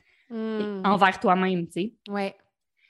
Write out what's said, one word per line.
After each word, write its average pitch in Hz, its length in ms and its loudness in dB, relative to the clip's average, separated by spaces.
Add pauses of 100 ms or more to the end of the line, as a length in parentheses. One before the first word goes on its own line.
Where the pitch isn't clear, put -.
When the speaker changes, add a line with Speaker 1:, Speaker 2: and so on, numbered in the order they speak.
(300)
Speaker 1:
Mm. 220 560 -6
Speaker 2:
Envers 190 340 4
toi-même, 185 480 2
tu - 40 -20
sais. 202 220 -4 (160)
Speaker 1:
Ouais. 202 260 -6 (540)